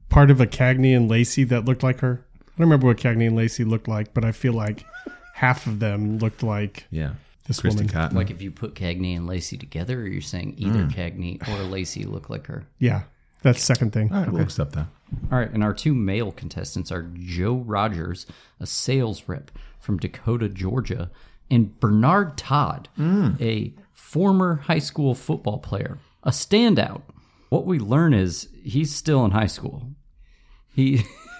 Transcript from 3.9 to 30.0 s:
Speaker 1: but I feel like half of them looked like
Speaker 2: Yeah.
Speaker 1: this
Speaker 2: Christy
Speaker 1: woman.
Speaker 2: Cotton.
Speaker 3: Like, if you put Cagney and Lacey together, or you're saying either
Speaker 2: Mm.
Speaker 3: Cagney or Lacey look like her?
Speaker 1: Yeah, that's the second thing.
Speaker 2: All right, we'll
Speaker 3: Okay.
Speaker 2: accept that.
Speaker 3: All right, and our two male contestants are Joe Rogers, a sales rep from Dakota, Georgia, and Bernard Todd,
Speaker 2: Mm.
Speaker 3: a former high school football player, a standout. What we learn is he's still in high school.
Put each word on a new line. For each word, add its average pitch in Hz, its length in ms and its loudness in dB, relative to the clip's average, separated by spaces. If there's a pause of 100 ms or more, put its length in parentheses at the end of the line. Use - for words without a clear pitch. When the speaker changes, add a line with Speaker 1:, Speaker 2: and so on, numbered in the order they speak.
Speaker 1:
but 113 100 0
I 113 80 2
feel 123 220 0
like 107 300 -4 (500)
half 127 320 2
of 107 140 -4
them 104 380 -2
looked 110 240 -2
like 104 480 -4
Speaker 2:
Yeah. 78 200 -4 (360)
Speaker 1:
this - 140 -4
Speaker 2:
Christy 104 220 0
Speaker 1:
woman. 101 100 -2
Speaker 2:
Cotton. 82 240 -2
Speaker 3:
Like, 92 140 0
if 87 100 -12
you 98 100 -10
put - 240 -12
Cagney 90 420 -4
and 85 100 -6
Lacey 90 320 -8
together, 120 420 -8
or 110 60 -8
you're 98 160 -6
saying 95 340 -8
either 101 300 0
Speaker 2:
Mm. 69 80 -2
Speaker 3:
Cagney 87 540 -8
or 101 160 -6
Lacey 95 400 -8
look 98 260 -10
like 104 160 -10
her? - 200 -12 (120)
Speaker 1:
Yeah, 123 240 0 (400)
that's 127 160 4
the - 160 -4
second 113 180 0
thing. 107 200 0
Speaker 2:
All 196 80 0
right, 170 80 0
we'll - 120 -2
Speaker 3:
Okay. - 40 2
Speaker 2:
accept 78 280 -4
that. 76 140 -4 (440)
Speaker 3:
All 127 80 2
right, 113 140 -2
and 110 100 0
our 104 120 0
two 156 200 0
male 104 380 -2
contestants - 580 -10
are 85 120 -6 (120)
Joe 87 440 -2
Rogers, 101 680 -4 (320)
a - 80 -10
sales 123 600 -2
rep 78 220 -8 (280)
from - 200 -4
Dakota, 113 500 -4
Georgia, 98 600 -4 (400)
and 113 280 2
Bernard 139 600 4
Todd, 131 500 -2 (100)
Speaker 2:
Mm. 165 420 2
Speaker 3:
a 110 340 -2 (180)
former 185 640 2
high 160 240 0
school 143 340 0
football 120 440 -4
player, - 400 -6 (260)
a - 60 2
standout. 196 720 2 (480)
What 123 160 0
we 180 120 0
learn 135 360 4
is 92 340 0 (160)
he's 143 300 -2
still 139 300 2
in 104 80 4
high 107 140 2
school. 123 440 -8 (840)